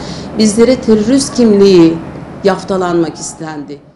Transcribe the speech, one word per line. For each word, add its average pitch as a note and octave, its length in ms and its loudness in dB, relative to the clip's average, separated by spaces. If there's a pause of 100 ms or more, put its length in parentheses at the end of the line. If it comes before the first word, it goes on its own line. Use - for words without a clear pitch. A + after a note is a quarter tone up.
(380)
bizlere A3 380 2
terörist A3+ 600 0
kimliği G3 580 4 (500)
yaftalanmak F3+ 720 -2
istendi. D3+ 600 -14 (180)